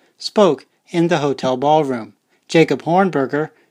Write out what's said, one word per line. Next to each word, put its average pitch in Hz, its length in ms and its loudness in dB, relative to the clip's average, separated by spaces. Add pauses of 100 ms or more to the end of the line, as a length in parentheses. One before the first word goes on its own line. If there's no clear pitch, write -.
(200)
spoke - 480 0 (220)
in 170 200 0
the 170 80 0
hotel 131 400 -2
ballroom. 135 560 0 (340)
Jacob 151 360 2
Hornberger, 156 680 -2 (220)